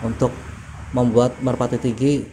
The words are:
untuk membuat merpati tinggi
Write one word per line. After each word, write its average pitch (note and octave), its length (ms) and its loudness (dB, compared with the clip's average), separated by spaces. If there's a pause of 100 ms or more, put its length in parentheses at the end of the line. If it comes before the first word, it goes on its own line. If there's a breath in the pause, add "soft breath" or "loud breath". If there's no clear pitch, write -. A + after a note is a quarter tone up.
untuk A#2+ 240 0 (640)
membuat B2 480 4
merpati B2 400 0
tinggi C3 500 0